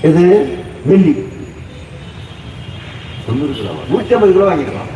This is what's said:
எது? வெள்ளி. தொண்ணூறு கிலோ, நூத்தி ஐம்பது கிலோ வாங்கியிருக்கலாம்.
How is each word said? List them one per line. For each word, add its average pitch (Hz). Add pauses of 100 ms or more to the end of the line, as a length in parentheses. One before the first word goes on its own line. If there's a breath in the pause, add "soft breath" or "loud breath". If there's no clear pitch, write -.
எது? 165 (640)
வெள்ளி. 180 (2000)
தொண்ணூறு 135
கிலோ, 104 (180)
நூத்தி -
ஐம்பது 208
கிலோ 196
வாங்கியிருக்கலாம். 156